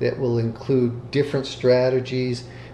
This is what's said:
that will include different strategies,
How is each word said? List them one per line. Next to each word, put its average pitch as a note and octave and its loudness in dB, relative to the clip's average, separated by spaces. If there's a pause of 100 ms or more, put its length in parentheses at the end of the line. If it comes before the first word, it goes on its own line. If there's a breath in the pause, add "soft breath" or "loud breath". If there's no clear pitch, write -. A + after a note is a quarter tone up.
that B2 0
will A#2+ 0
include A#2 0
different C#3 0
strategies, B2+ 2 (300 loud breath)